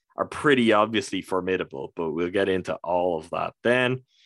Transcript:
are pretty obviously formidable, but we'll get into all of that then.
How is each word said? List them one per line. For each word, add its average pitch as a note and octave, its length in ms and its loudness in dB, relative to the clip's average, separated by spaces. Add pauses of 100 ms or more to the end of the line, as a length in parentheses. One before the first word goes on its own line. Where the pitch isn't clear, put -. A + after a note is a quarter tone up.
(160)
are G2 100 -2
pretty B2 460 2
obviously G#2 500 2
formidable, F2+ 760 -4
but D#2+ 160 -4
we'll F2 180 -2
get G2 200 0
into F2+ 340 -2
all F2 340 0
of D#2+ 140 -10
that E2+ 220 -6 (100)
then. B2+ 400 0 (220)